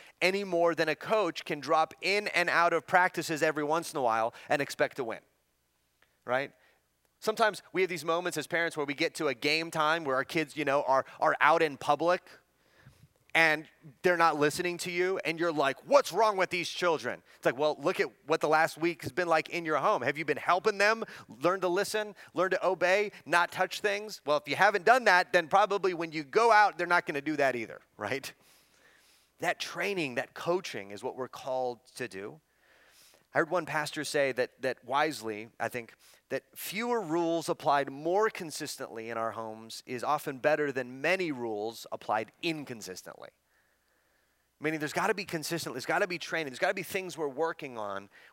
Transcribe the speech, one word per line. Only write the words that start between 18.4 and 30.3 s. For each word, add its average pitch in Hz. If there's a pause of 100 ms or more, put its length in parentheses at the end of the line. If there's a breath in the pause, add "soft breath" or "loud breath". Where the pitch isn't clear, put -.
the 165
last 156
week 165
has -
been 180
like 160
in 170
your 156
home. 160
Have 143
you 160
been 139
helping 185
them 214 (380 loud breath)
learn 180
to 185
listen, 202 (220 loud breath)
learn 180
to 185
obey, 185 (140 loud breath)
not 170
touch -
things?" 202
Well, 147
if -
you 139
haven't 190
done 240
that, 180
then 175
probably 190
when 165
you 156
go 208
out, 208
they're 170
not 175
gonna 147
do 151
that 135
either, 110 (160)
right? 117 (1080 soft breath)
That -
training, 175
that 120